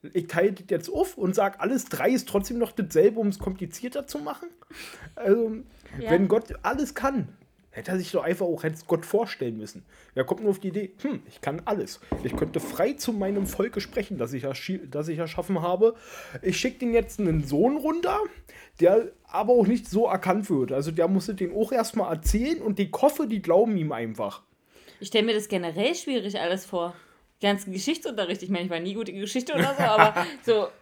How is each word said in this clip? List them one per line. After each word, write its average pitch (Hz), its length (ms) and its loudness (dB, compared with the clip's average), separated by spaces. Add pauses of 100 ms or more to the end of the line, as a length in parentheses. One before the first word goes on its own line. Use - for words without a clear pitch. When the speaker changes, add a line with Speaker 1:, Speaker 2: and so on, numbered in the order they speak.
(120)
Speaker 1:
Ich 165 140 -2
teile 180 260 2
das - 160 -12
jetzt 170 220 -2
auf 330 260 -2
und 190 180 0
sag, 196 260 0
alles 240 260 0
drei 170 240 0
ist 254 180 0
trotzdem 202 300 -2
noch 233 140 -2
dasselbe, 208 480 4
um 208 80 2
es 196 100 -2
komplizierter 202 680 -6
zu - 120 -8
machen. 294 320 -10 (640)
Also, 220 420 2 (420)
Speaker 2:
Ja. 123 120 -4
Speaker 1:
wenn 180 180 6
Gott - 340 0
alles 269 320 -2
kann, 262 340 -2 (460)
hätte 139 180 -8
er 190 60 0
sich 180 140 -6
doch 165 100 2
einfach 175 220 0
auch, 170 200 -2
hätte 156 220 -4
Gott 165 200 0
vorstellen 160 500 -2
müssen. 107 260 -14 (300)
Wer 127 120 0
kommt 185 180 -2
nur 208 80 4
auf 190 100 0
die 196 80 -4
Idee, 190 320 -6
"Hm, 277 260 -4
ich - 140 -20
kann 147 240 -4
alles. - 360 -4 (220)
Ich - 140 -4
könnte 156 240 -2
frei 220 320 0
zu 240 220 -4
meinem 202 320 0
Volke 208 340 -2
sprechen, 196 380 -6
das 120 160 -4
ich 123 100 -6
erschi-, 143 460 -6
das 151 180 -4
ich 160 80 -4
erschaffen 170 460 -2
habe. 190 320 4 (480)
Ich 185 180 0
schick 254 200 -2
den 240 120 0
jetzt - 260 2
einen 160 260 2
Sohn 196 340 2
runter, 339 400 0 (600)
der 180 320 6 (120)
aber 214 300 2
auch 226 120 6
nicht 240 220 0
so 220 180 2
erkannt 190 440 0
wird." 131 200 2
Also 143 200 0
der 175 180 4
muss 190 220 2
es 196 60 -4
denen 190 200 -2
auch 214 160 2
erstmal 226 420 0
erzählen 247 460 0
und 214 180 -2
die 190 120 0
Koffer, 294 360 2
die 208 140 -2
glauben 208 380 6
ihm 151 140 -2
einfach. 113 500 -6 (580)
Speaker 2:
Ich 196 80 -12
stell 220 140 2
mir 226 120 2
das 208 140 -2
generell 185 460 0
schwierig 214 440 -4
alles 180 280 -2
vor. 175 280 -4 (460)
Die 202 60 0
ganzen 196 260 0
Geschichtsunterricht, 202 680 -4
ich 185 80 -8
meine, 180 160 0
ich 180 40 -4
war 165 100 -2
nie 185 120 -4
gut 220 160 -6
in 196 100 -10
Geschichte 247 360 -4
oder 277 240 2
so, - 40 2
aber 214 520 6
Speaker 1:
<laughs> - 100 -20
Speaker 2:
so 214 240 2 (140)